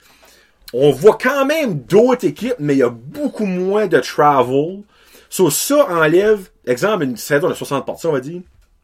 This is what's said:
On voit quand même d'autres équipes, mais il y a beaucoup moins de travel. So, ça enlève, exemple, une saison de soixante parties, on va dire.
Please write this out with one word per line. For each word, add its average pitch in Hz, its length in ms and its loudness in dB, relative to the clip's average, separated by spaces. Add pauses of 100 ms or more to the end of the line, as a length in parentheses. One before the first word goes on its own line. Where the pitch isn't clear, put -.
(720)
On 139 180 4
voit 156 300 4
quand 269 260 0
même 277 340 -2
d'autres 233 460 2
équipes, 208 320 -4
mais 147 160 -2
il 135 40 2
y 131 40 2
a 120 80 2
beaucoup 202 560 -8
moins 190 400 -2
de 160 140 2
travel. 147 840 0 (480)
So, 175 200 0
ça 185 380 0
enlève, 180 600 2 (160)
exemple, 160 380 -2
une 123 120 -6
saison 147 320 -2
de 120 60 -2
soixante 131 320 -6
parties, - 200 -8
on 160 60 0
va 135 80 -2
dire. 165 200 -10 (440)